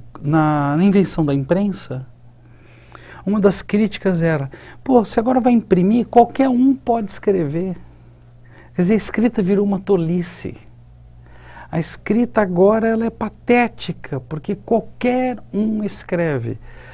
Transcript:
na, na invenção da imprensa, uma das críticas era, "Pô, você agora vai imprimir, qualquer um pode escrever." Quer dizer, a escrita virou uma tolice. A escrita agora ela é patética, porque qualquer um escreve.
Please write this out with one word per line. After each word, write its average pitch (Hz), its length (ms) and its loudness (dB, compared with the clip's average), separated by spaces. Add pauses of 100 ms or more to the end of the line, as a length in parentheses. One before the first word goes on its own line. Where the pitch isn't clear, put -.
(220)
na, 151 560 0
na 175 60 2
invenção 190 420 2
da 143 80 0
imprensa, 139 720 -2 (1200)
uma 208 160 0
das 196 220 4
críticas 196 640 0
era, 151 260 0 (340)
"Pô, 240 220 4
você - 140 0
agora 247 200 0
vai 240 140 4
imprimir, 208 540 2
qualquer 240 420 4
um 262 240 4
pode 233 380 -2
escrever." 175 680 -2 (960)
Quer - 80 -2
dizer, 180 120 4
a 220 40 4
escrita 220 460 0
virou 196 200 2
uma 202 140 0
tolice. 175 800 -2 (1120)
A 160 60 -4
escrita 214 640 0
agora 202 460 2
ela 226 180 0
é 226 60 -2
patética, 220 1120 -4
porque 160 340 -8
qualquer 247 840 -2 (160)
um 214 300 -2
escreve. 147 760 -4 (360)